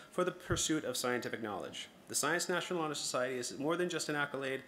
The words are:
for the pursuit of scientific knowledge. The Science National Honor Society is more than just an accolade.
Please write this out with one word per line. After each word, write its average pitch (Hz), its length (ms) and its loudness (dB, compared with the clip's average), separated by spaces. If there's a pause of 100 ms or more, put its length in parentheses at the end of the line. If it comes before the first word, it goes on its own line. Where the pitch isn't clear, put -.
(120)
for 180 120 2
the 180 80 2
pursuit 165 520 0
of 127 140 -2
scientific 120 460 0
knowledge. 92 440 -4 (200)
The - 80 -4
Science 165 340 4
National 175 320 0
Honor 156 140 0
Society 131 420 0
is 123 220 -4
more 156 180 2
than 180 120 2
just 160 200 -2
an 151 60 2
accolade. 135 520 0